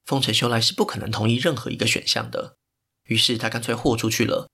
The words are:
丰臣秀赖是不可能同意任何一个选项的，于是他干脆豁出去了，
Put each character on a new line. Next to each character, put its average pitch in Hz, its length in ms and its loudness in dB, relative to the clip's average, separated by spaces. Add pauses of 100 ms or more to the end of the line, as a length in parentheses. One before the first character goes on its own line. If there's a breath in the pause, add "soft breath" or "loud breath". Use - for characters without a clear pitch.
丰 139 160 0
臣 110 140 0
秀 120 140 2
赖 117 120 2
是 110 120 2
不 220 120 0
可 - 140 -4
能 104 120 -4
同 107 180 0
意 120 80 4
任 151 180 0
何 - 160 -6
一 - 60 -6
个 - 100 0
选 - 200 0
项 - 240 -2
的， - 260 -8 (500)
于 113 100 -2
是 117 200 2
他 113 120 -2
干 113 140 -6
脆 117 120 -2
豁 117 220 2
出 113 140 0
去 113 140 2
了， - 300 0